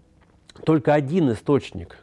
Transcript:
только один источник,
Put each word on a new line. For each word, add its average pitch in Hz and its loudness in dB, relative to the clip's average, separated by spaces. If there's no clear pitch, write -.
только 151 2
один 151 0
источник, 107 -4